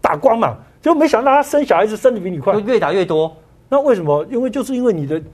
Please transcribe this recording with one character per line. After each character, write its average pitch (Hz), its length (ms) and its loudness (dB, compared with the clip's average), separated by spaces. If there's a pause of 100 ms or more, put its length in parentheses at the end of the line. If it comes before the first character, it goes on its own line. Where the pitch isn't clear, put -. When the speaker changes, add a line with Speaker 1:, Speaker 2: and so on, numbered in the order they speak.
Speaker 1:
打 165 160 -2
光 226 200 2
嘛， 165 220 -2 (240)
结 302 80 2
果 320 80 4
没 302 80 4
想 226 160 2
到 277 80 2
它 285 120 4
生 294 220 -2
小 - 120 2
孩 185 100 2
子 214 100 -6
生 254 160 2
得 220 80 -6
比 175 100 -8
你 170 100 -8
快。 196 140 0
Speaker 2:
就 208 60 0
越 214 200 0
打 156 120 -2
越 190 120 0
多。 160 280 -2 (360)
Speaker 1:
那 277 120 2
为 277 140 2
什 180 100 -4
么？ 147 240 0
因 233 120 -4
为， 254 100 -2
就 247 140 -6
是 269 100 -6
因 247 80 -4
为 247 100 2
你 156 140 -4
的 156 160 -6 (120)